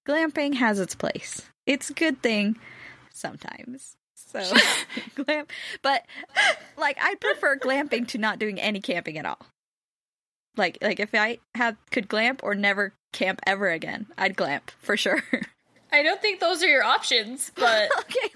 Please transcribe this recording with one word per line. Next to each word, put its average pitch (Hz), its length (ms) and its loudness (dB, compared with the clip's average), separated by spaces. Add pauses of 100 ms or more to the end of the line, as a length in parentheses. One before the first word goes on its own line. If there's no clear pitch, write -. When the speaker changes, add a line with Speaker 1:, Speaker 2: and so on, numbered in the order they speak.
Speaker 1:
glamping 294 480 2
has 220 240 2
its 180 160 -4
place. - 460 -6 (240)
It's 277 240 0
a - 40 -10
good 311 280 0
thing 214 360 2 (540)
sometimes. - 840 -14 (200)
So, - 280 -10 (440)
<laughs> - 280 -12
glam-, 294 320 -2 (340)
but, 277 240 2 (720)
like, 294 240 0
I 392 140 2
prefer 359 420 2
glamping 262 520 0
to - 80 -6
not 214 220 -2
doing 214 200 -4
any 208 220 -2
camping 170 360 -4
at 147 80 -6
all. 78 140 -4 (1160)
Like, 185 240 0
like, 202 180 0
if 208 140 -4
I 220 260 0 (160)
had, 233 200 -2 (160)
could 208 160 -2
glamp 233 360 0
or 202 120 -2
never 202 380 0 (200)
camp 185 340 -2
ever 196 220 2
again, 160 360 -4 (120)
I'd 190 200 -2
glamp, 143 320 -2 (100)
for - 160 -2
sure. 214 320 0
<laughs> - 640 -8
Speaker 2:
I 294 120 6
don't 359 180 2
think 403 180 0
those 339 220 0
are 370 60 4
your 269 160 6
options, 240 720 0
but 220 400 4
Speaker 1:
<laughs> - 60 2
Okay, - 340 -2